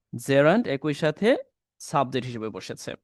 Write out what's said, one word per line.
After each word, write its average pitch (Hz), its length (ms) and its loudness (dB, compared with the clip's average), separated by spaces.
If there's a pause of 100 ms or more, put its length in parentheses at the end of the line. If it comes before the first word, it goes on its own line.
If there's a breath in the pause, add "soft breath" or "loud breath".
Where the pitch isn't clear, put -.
(160)
gerund, 147 520 4
একই 143 260 -2
সাথে 180 420 0 (420)
সাবজেক্ট 131 480 -2
হিসেবে 113 220 -8
বসেছে। - 540 -12